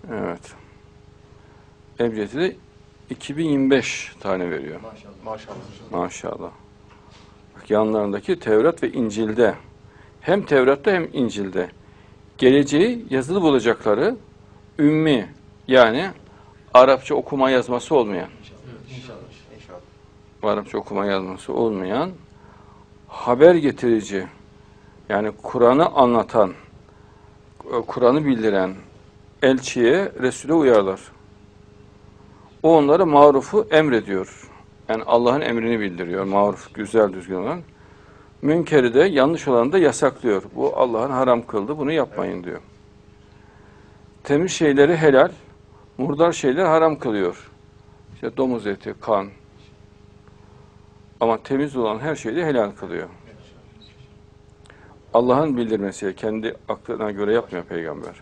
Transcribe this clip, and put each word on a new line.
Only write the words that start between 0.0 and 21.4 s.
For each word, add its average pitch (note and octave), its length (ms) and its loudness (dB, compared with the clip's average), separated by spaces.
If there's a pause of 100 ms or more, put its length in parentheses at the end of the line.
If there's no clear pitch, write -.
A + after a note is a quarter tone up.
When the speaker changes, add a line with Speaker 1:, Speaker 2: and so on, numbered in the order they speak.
Speaker 1:
Evet. F#2+ 420 -10 (1500)
Ebced'i A2 380 -4
de F3+ 180 -4 (540)
iki C#3+ 280 -12
bin D#3+ 120 -2
yirmi C3+ 220 2
beş - 480 -2
tane F#2 300 -4
veriyor. D2+ 320 -10
Speaker 2:
Maşallah. G#2 320 -20 (120)
Speaker 3:
Maşallah. A2 300 -14 (360)
Speaker 1:
Maşallah. F2 600 -8 (1040)
Bak, - 140 -20
yanlarındaki G#2+ 720 -2
Tevrat A#2 440 2
ve A#2+ 80 -2
İncil'de, A2 640 0 (680)
hem F3+ 240 -2
Tevrat'ta C#3 460 2
hem E3+ 220 -2
İncil'de G2 560 -4 (680)
geleceği D3 720 2
yazılı C3+ 320 -2
bulacakları B2+ 760 2 (640)
ümmi, D3 540 0 (340)
yani B2+ 420 4 (640)
Arapça C3 420 6
okuma C3 340 -2
yazması B2 460 -2
olmayan, G2+ 340 0 (100)
Speaker 2:
İnşallah. B2 600 -20
İnşallah. A2+ 180 -20 (380)
Speaker 3:
İnşallah. - 1000 -10
Speaker 1:
Arapça G#2 240 -6
okuma G2+ 280 -6
yazması F#2+ 480 -6